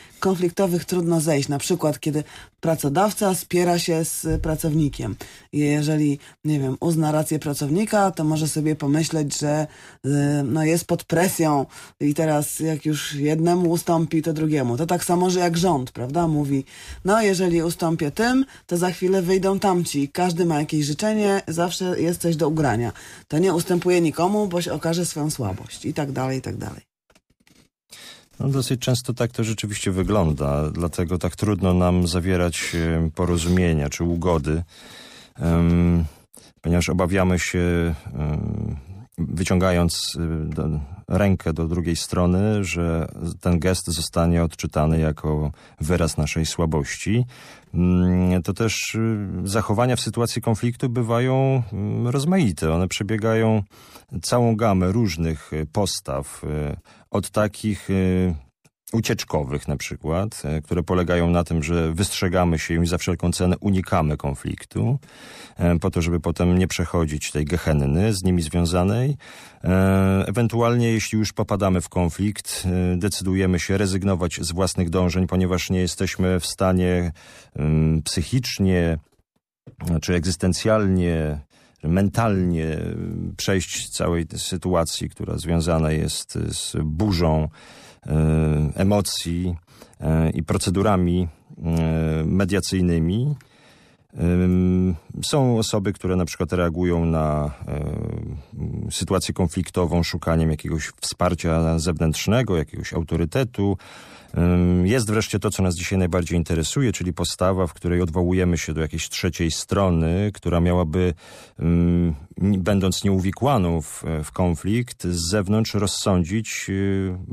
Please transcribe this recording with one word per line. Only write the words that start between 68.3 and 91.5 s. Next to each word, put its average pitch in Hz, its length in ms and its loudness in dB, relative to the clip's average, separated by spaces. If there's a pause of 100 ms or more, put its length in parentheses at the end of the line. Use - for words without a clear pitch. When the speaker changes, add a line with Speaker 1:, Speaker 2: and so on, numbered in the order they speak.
Speaker 2:
związanej. 90 760 0 (460)
E, 95 640 4
ewentualnie, 117 640 2
jeśli 110 280 0
już 107 140 0
popadamy 98 480 0
w - 80 -6
konflikt, 92 720 -2 (300)
e, 90 40 0
decydujemy 92 640 0
się 98 180 0
rezygnować 95 640 0
z 82 100 -4
własnych 90 380 0
dążeń, 90 380 2
ponieważ 92 420 0
nie 92 100 0
jesteśmy 92 600 0
w - 60 -6
stanie, 90 640 2 (440)
em, 78 480 2
psychicznie 90 920 0 (1040)
czy 90 140 0
egzystencjalnie, 90 1200 0 (440)
mentalnie, 90 920 0
em, 85 600 -6
przejść - 520 -2
całej 85 380 -2
tej 80 120 -10
sytuacji, 85 720 -2
która 80 280 -6
związana 82 540 2
jest 78 420 -2
z - 500 -4
burzą, 78 640 2 (580)
e, 78 680 2
emocji, 90 800 0 (460)
e, 80 280 2
i 80 140 -2
procedurami, 90 840 2 (360)